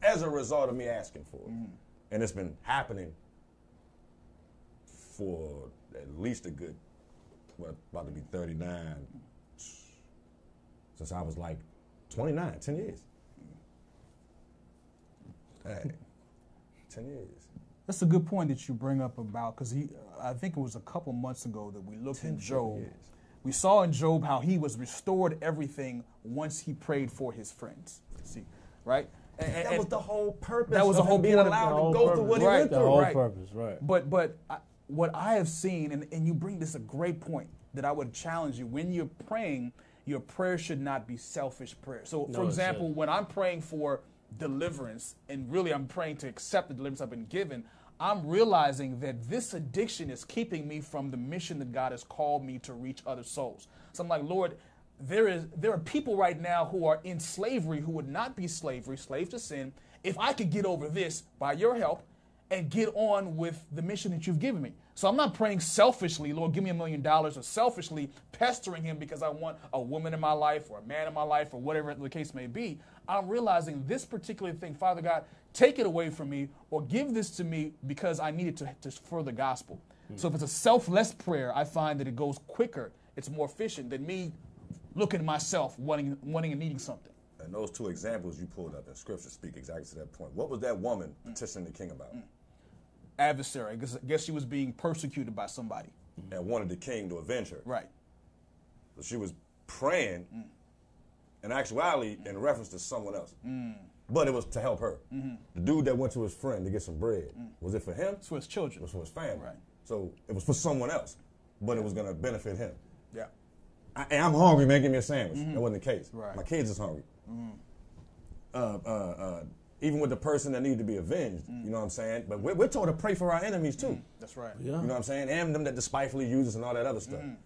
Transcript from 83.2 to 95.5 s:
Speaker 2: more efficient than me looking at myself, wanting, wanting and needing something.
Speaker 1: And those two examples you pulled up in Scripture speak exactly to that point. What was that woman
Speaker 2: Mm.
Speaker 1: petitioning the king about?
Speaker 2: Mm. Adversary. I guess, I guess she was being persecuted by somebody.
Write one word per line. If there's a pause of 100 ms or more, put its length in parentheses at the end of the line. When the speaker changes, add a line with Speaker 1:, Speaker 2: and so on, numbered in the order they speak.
Speaker 2:
more
efficient
than
me (640)
looking
at
myself,
wanting,
wanting
and
needing
something. (320)
Speaker 1:
And
those
two
examples
you
pulled
up
in
Scripture
speak
exactly
to
that
point.
What
was
that
woman (100)
Speaker 2:
Mm.
Speaker 1:
petitioning
the
king
about?
Speaker 2:
Mm. (1000)
Adversary.
I
guess,
I
guess
she
was
being
persecuted
by
somebody. (420)